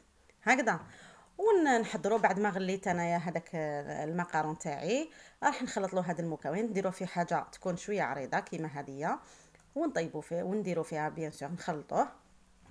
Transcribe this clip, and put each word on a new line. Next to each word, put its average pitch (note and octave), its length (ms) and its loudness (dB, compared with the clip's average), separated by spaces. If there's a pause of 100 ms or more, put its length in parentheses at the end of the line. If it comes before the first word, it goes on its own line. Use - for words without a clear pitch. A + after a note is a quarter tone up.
(420)
هكذا. A3 380 4 (580)
ونحضروا A#3 800 4
بعد G3 220 4
ما G#3 80 4
غليت F#3+ 380 0
انايا F3 300 2
هذاك، E3 380 -2
آه، D3 500 -4
المقارون D#3+ 540 -2
تاعي، G3 520 -2 (320)
راح C#4 200 2
نخلط F#3+ 320 -2
له F#3 60 2
هاد F3 200 -2
المكونات، E3 440 -2
نديروا F#3+ 280 0
فيه F3+ 140 -6
حاجه F3 460 0
تكون F3 240 -4
شويه G3 260 -2
عريضه C#3 380 0
كيما E3+ 280 -6
هذه، C#3+ 520 -4 (540)
ونطيبوا E3+ 460 -2
فيه E3+ 220 -4
ونديروا F#3 420 0
فيها D#3 240 -2
بيان D3+ 220 -6
سور C#3+ 180 -8
نخلطوه. F3 600 -2 (640)